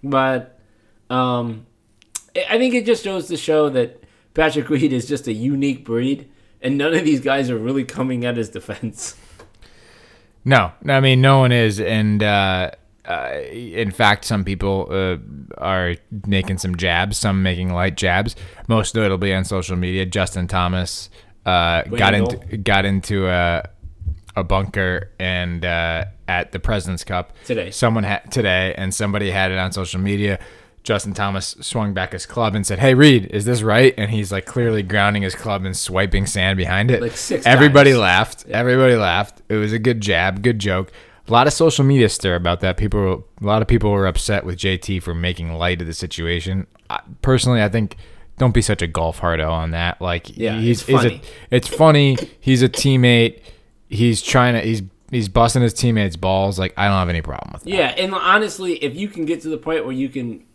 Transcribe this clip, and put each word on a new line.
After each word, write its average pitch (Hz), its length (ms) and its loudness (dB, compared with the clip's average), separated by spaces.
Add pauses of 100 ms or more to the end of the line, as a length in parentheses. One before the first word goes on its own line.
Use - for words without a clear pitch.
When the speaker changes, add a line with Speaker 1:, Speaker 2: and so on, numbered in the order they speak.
Speaker 1:
But, 131 560 -2 (500)
um, 120 560 -2 (680)
I, 185 160 -2
I 226 80 2
think 247 160 2
it 226 100 0
just 226 180 0
goes 190 260 -6
to 170 80 -4
show 151 320 2
that 123 340 -2 (320)
Patrick 151 340 0
Reed 143 240 2
is 120 140 -2
just 139 200 -4
a 117 60 -4
unique 135 500 -2
breed, 131 460 -4 (320)
and 131 160 -2
none 156 160 0
of 165 120 0
these 143 160 2
guys 135 280 -2
are 120 80 -2
really 127 280 -4
coming 127 380 -6
at 120 140 -4
his 110 120 -4
defense. - 680 -12 (1300)
Speaker 2:
No, 110 280 4 (160)
I 139 140 4
mean, 131 200 6
no 135 180 6
one 127 120 4
is, 113 280 2
and, 107 440 0
uh, 98 480 2 (340)
uh, 65 260 -6 (200)
in 104 400 -6
fact, 104 340 2
some 101 180 -2
people, 98 460 -4
uh, 92 280 -2 (400)
are 90 380 -2 (300)
making 95 320 0
some 90 200 -4
jabs, 95 400 0
some 95 260 0
making 90 300 -2
light 90 220 -2
jabs, 98 400 0 (320)
most 113 280 0
notably 98 380 0
on 95 120 0
social 92 300 -4
media. 90 300 -2
Justin 90 420 -4
Thomas, 90 600 -4 (360)
uh, 85 380 2
got 101 300 0
Speaker 1:
Randall. 101 280 0
Speaker 2:
into, 104 160 -10
got 98 280 0
into 98 420 -2
a, 87 360 0 (720)
a 98 80 -2
bunker 95 760 -2
and, 90 440 -4
uh, 85 420 -2 (220)
at 90 260 -4
the 95 60 -8
President's 92 440 -4
Cup 90 300 -6 (120)
Speaker 1:
Today. 98 240 -6
Speaker 2:
someone 113 360 0
ha-, 101 160 -4 (100)
today, 92 460 0
and 95 160 -4
somebody 101 380 -2
had 95 200 0
it 95 80 -4
on 92 120 -4
social 92 280 -6
media. 101 400 -2 (440)
Justin 104 300 -2
Thomas 98 480 -4
swung 107 320 -4
back 92 200 -4
his 90 120 -10
club 110 300 -2
and 101 100 -2
said, 95 140 -4
"Hey, 131 160 6
Reed, 131 360 8
is 101 140 -2
this 120 160 0
right?" 117 380 6
And 104 100 -2
he's, 107 220 -4
like, 95 160 -6
clearly 113 340 0
grounding 101 400 0
his 95 140 -4
club 98 280 -4
and 92 140 -6
swiping 95 480 0
sand 95 320 0
behind 92 320 0
it. 117 140 4
Speaker 1:
Like, 117 140 -4
six - 280 -4
Speaker 2:
Everybody 139 460 8
Speaker 1:
times. 123 100 6
Speaker 2:
laughed. 95 460 2
Speaker 1:
Yeah. - 100 -4
Speaker 2:
Everybody 127 380 4
laughed. 101 520 0
It 110 100 0
was 107 160 0
a 117 60 -2
good 117 220 0
jab, 95 400 0
good 117 160 2
joke. 95 340 -2 (360)
A - 40 -2
lot 117 140 6
of 143 80 2
social 160 320 2
media 135 240 6
stir 92 240 -2
about 87 280 0
that. 92 160 0
People, 101 500 -2 (120)
a 104 60 -8
lot 107 160 2
of 107 60 -2
people 110 240 2
were 98 160 2
upset 101 360 -2
with 90 140 -6
J 95 200 -2
T 95 220 -4
for 85 140 -8
making 85 400 -4
light 87 280 -2
of 82 60 -8
the 80 60 -8
situation. 87 720 -4 (240)
I, - 120 -6 (200)
personally, 127 400 2
I 104 80 2
think 104 280 -2 (420)
don't 127 140 2
be 117 100 4
such - 180 -2
a 87 60 -2
golf 82 320 -4
hardo 80 320 -2
on 82 200 -2
that. 85 300 -4
Like, 87 340 -6
Speaker 1:
Yeah, 110 220 -4
Speaker 2:
he's, 113 240 2
Speaker 1:
it's - 60 -10
Speaker 2:
he's 135 80 4
a, 123 140 4
Speaker 1:
funny. - 120 -8 (300)
Speaker 2:
it's 123 160 0
funny. 143 500 4 (220)
He's 127 240 4
a 127 60 4
teammate. 123 720 4 (460)
He's 110 360 0
trying 123 320 2
to, 110 60 -2
he's, 110 200 -2 (300)
he's 110 180 -2
busting 117 320 2
his 120 140 2
teammates' 107 400 0
balls. 95 420 0
Like, 92 180 -4
I 101 120 0
don't 98 100 2
have 90 120 0
any 85 120 -2
problem - 320 -10
with - 120 -16
that. - 40 -10
Speaker 1:
Yeah, 175 300 0
and 190 160 -2
honestly, 185 680 0
if 139 120 -4
you 202 140 -6
can 165 160 -6
get 160 180 -4
to 160 60 -8
the 151 100 -6
point 160 260 -4
where 131 80 -6
you 131 160 -4
can 120 340 -8 (120)